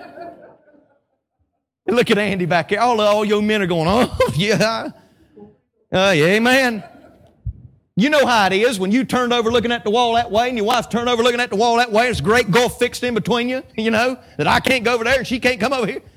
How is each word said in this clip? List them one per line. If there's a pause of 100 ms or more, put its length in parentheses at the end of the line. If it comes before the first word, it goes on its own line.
(1900)
Look
at
Andy
back
there.
All,
all
your
men
are
going,
"Oh, (100)
<laughs>
yeah. (1040)
Uh,
yeah,
amen." (1120)
You
know
how
it
is
when
you
turned
over
looking
at
the
wall
that
way
and
your
wife
turned
over
looking
at
the
wall
that
way.
It's
a
great
gulf
fixed
in
between
you, (140)
you
know, (160)
that
I
can't
go
over
there
and
she
can't
come
over
here. (160)